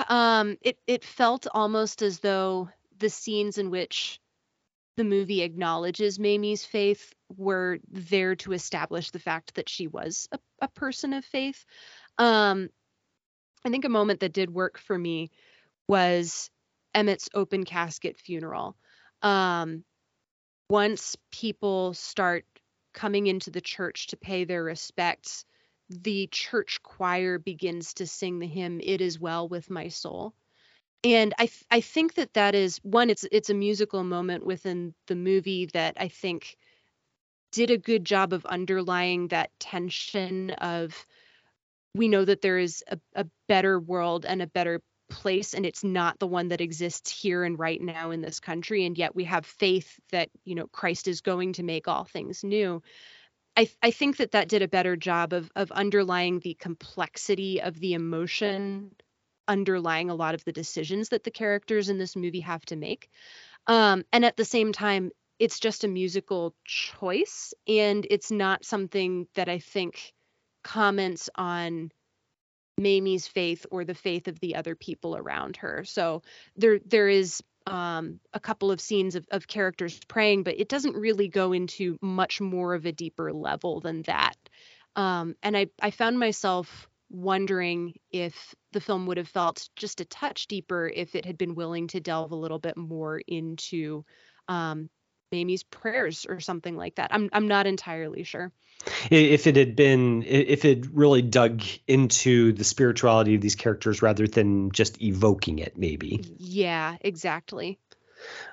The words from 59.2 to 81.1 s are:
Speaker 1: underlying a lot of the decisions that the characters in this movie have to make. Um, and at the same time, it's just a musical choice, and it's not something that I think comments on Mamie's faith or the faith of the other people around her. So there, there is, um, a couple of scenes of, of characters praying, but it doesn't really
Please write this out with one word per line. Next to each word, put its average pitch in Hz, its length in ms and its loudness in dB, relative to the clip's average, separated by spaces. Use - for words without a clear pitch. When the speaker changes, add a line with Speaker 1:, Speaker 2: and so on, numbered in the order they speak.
Speaker 1:
underlying 180 600 0
a 175 60 -4
lot 160 200 -2
of 165 100 -8
the 170 80 -6
decisions 170 580 -6
that 220 140 -2
the 226 60 -8
characters 208 600 0
in 196 80 -2
this 185 180 -6
movie 175 240 -4
have 160 260 -8
to 165 100 -8
make. - 340 -8
Um, 214 380 6
and 240 100 6
at 233 140 4
the 220 80 2
same 220 260 2
time, 196 380 -2
it's 226 220 2
just 220 240 -2
a 208 40 2
musical 185 640 -4
choice, - 880 -4
and 208 420 4
it's 202 220 0
not 196 340 0
something 185 720 -2
that 180 160 -2
I 180 80 -2
think - 560 -8
comments 196 720 0
on 170 560 -6
Mamie's 196 500 2
faith 170 420 -4
or 180 140 -6
the 170 100 -8
faith 175 340 -6
of 165 120 -10
the 170 140 -6
other 165 200 -6
people - 420 -10
around 69 420 -8
her. - 260 -8
So 165 380 -4
there, 214 300 6
there 208 220 4
is, 190 340 2
um, 175 520 -6
a 214 80 -8
couple 196 300 -2
of 180 100 0
scenes 190 340 -2
of, 170 160 -8
of 196 160 -6
characters 185 600 -4
praying, 208 360 4
but 180 140 -4
it 208 100 -2
doesn't 277 280 -2
really 208 320 2